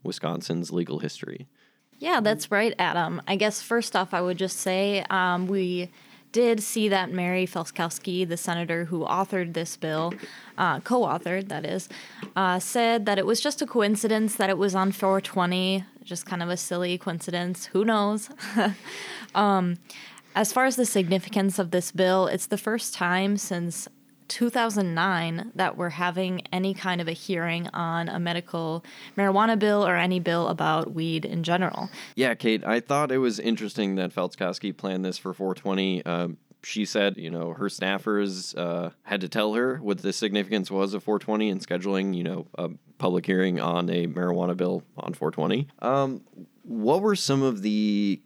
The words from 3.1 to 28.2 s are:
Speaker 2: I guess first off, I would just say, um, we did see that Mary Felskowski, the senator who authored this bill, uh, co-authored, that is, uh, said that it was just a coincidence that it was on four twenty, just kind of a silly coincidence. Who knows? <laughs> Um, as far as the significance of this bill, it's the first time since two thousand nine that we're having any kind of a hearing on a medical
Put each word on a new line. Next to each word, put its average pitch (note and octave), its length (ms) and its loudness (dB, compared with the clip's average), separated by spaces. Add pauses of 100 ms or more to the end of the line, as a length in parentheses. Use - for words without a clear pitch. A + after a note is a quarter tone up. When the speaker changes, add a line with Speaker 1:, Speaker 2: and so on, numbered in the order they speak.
Speaker 2:
I G3 80 0
guess G#3 240 0
first A#3 340 -2
off, F#3+ 200 0
I F3 80 0
would F3+ 160 0
just F#3 180 -2
say, G3 540 0
um, F3+ 380 2
we F3+ 420 -2 (420)
did A3+ 300 4
see G#3+ 260 0
that F#3+ 240 2
Mary F3+ 340 0
Felskowski, F3 800 -4
the E3+ 120 -4
senator E3+ 480 -2
who D#3+ 180 -2
authored F3+ 480 0
this E3 240 -4
bill, D#3+ 380 -2 (420)
uh, D#3+ 240 0
co-authored, F#3+ 680 0
that D#3+ 180 -6
is, F#3 240 -4 (460)
uh, F#3 220 2
said A#3 460 2
that G3+ 140 2
it F#3+ 80 0
was A3 120 4
just D4 220 -2
a C#4+ 60 0
coincidence A3 720 2
that F#3+ 120 2
it F#3+ 80 2
was F#3+ 180 2
on F#3+ 180 2
four F#3+ 280 2
twenty, F#3 640 0 (180)
just F3 220 -10
kind F3+ 180 -4
of E3+ 60 -4
a F3+ 80 0
silly F3+ 400 -2
coincidence. F3 720 -4
Who G3 180 2
knows? G#3+ 460 2 (260)
<laughs> G3+ 180 4 (600)
Um, F#3+ 420 4 (580)
as G#3 180 2
far B3+ 140 4
as C4 100 2
the B3 80 4
significance F#3+ 720 2
of F3+ 120 0
this F3+ 200 0
bill, F#3 360 4
it's - 220 -2
the G3+ 100 0
first A3 340 -2
time F#3+ 460 2
since F3 500 -4 (400)
two A#3+ 220 0
thousand G#3 440 2
nine E3+ 600 0
that F#3 240 0
we're F3 100 -2
having F3+ 540 -2 (100)
any F#3 220 0
kind F3+ 260 -2
of E3 80 -2
a E3 40 -4
hearing E3+ 560 -2
on E3+ 420 -2
a - 80 -4
medical E3+ 680 -4 (320)